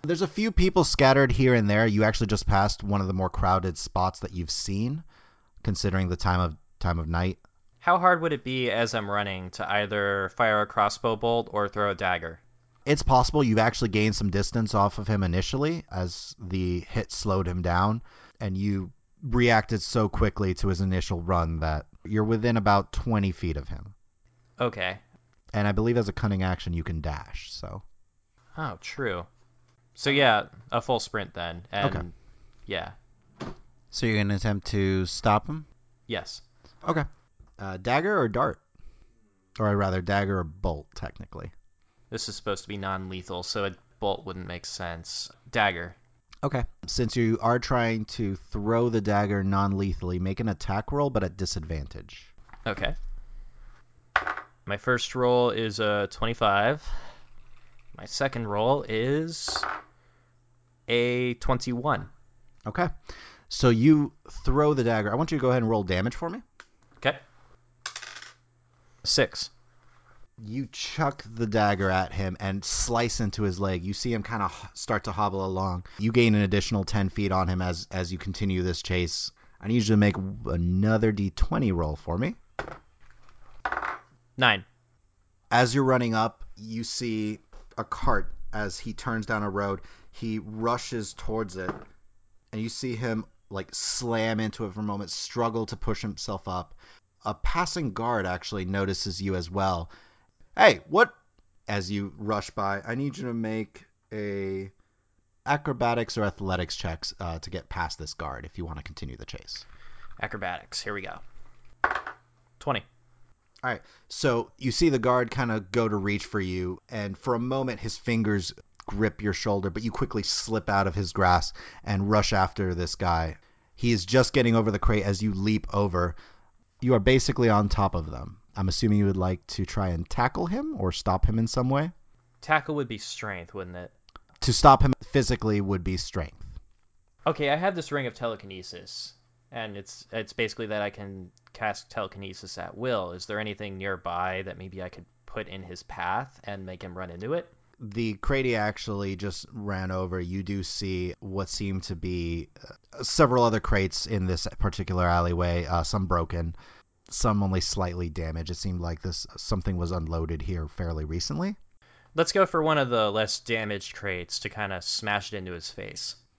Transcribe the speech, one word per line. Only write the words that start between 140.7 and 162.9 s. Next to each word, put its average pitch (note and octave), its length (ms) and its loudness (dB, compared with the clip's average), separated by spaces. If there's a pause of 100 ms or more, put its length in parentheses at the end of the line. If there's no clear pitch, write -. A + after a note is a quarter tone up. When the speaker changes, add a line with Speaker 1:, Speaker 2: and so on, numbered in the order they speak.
Speaker 2:
I G#2 80 -2
can G2 420 -12 (220)
cast - 380 -6
telekinesis G2 680 -10
at F2 200 -12
will. G#2 360 -2
Is F2+ 140 -12
there G#2 120 -4
anything G#2 380 -6
nearby F#2 680 -4
that F#2 120 -10
maybe F#2 240 -12
I F2+ 60 -8
could - 160 -16 (220)
put G#2 220 -10
in F#2+ 140 -12
his F2+ 200 -14
path G2+ 640 -4
and G2 200 -10
make F#2 180 -12
him F2+ 140 -12
run F#2 140 -8
into G#2 240 -6
it? E3+ 120 -4 (360)
Speaker 1:
The A2 320 -2
crate C3+ 300 0
he A#2+ 120 2
actually G2+ 600 -2
just F#2+ 360 -8
ran F#2+ 380 -4
over, F#2 300 -2
you F#2 220 -4
do G2 200 -4
see F2+ 580 -4
what F#2+ 280 -6
seem F#2+ 340 -4
to F#2 140 -8
be, E2+ 540 -4 (120)
uh, - 400 -16
several B2+ 420 6
other A2+ 160 4
crates - 460 0
in F#2 200 0
this F2+ 200 -2 (120)
particular F2+ 480 0
alleyway, F2 580 2
uh, E2+ 180 0
some G2 220 0
broken, E2+ 500 -2 (540)
some G#2 340 2
only F#2+ 200 2
slightly F2+ 480 -2
damaged. D#2+ 400 -6
It F2 60 -6
seemed F2+ 260 -4
like E2+ 180 -6
this, - 260 -6 (120)
something F#2+ 400 -2
was F2 140 -2
unloaded D#2+ 500 -4
here D#2+ 260 -4
fairly D#2+ 380 -6
recently. D3 500 -4 (580)
Speaker 2:
Let's E3 180 2
go F#3+ 120 6
for E3+ 180 2
one D#3 140 4
of C3 140 2